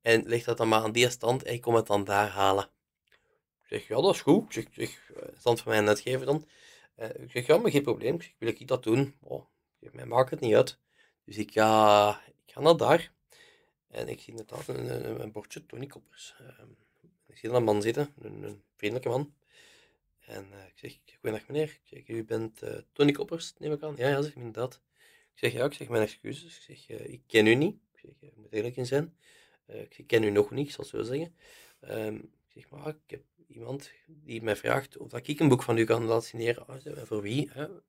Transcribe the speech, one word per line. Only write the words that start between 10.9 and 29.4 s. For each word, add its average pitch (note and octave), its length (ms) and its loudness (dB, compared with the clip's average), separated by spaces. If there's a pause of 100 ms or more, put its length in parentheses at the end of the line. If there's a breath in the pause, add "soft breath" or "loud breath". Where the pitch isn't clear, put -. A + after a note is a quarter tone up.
Dus G2+ 120 -18
ik G#2+ 160 -8
ga, G#2+ 760 6
ik - 260 -20
ga - 80 -12
naar D#3+ 160 8
daar. C#3+ 360 2 (760 soft breath)
En - 200 -8
ik A#2+ 120 -10
zie - 100 -20
inderdaad - 380 -14
een, B2 360 -8
een, A2+ 160 -8
een G#2+ 120 -12
bordje - 340 -16
Tony B2 200 -14
Koppers. - 520 -20
Ehm, A#2+ 300 -20 (580)
ik - 100 -20
zie A2 140 -8
een B2 140 4
man G#2+ 180 2
zitten, A#2 380 -2
een, G2+ 220 -14
een G#2 200 -16 (140)
vriendelijke A2+ 320 -4
man. C3+ 260 -4 (840 soft breath)
En, G2+ 320 -16
eh, G2 140 -20
ik F2+ 120 -20
zeg, - 200 -18 (220)
"Goedendag G#2+ 280 -8
meneer." D3 200 -4
Ik - 160 -20
zeg, - 240 -20
"U A2+ 160 -8
bent, A2+ 380 -8
eh, - 160 -10 (140)
Tony C#3+ 200 4
Koppers, - 460 -6
neem D3+ 140 -6
ik C#3+ 100 -8
aan?" D#3 140 -10
"Ja, B2 120 -2
ja," C#3+ 140 0
zeg D3+ 80 -6
ik, C#3+ 60 -20
"inderdaad." A#2+ 440 -10 (520 soft breath)
Ik - 60 -20
zeg, A#2 140 -2
"Ja," A#2+ 120 -2
ik C#3+ 80 -2
zeg, B2+ 160 -14
"mijn A#2 140 0
excuses." C#3+ 680 -10
Ik B2+ 80 -20 (100)
zeg, A2 120 -14
"Eh, G#2+ 140 -14
ik - 140 -20
ken G#2+ 200 6
u A2+ 80 8
niet." D#3+ 220 0 (180)
Ik - 60 -20
zeg, - 100 -20 (100)
"Je - 160 -20
moet G#2+ 160 -20
eerlijk A2 240 -6
in B2+ 100 -4
zijn." D3 300 -2 (500 soft breath)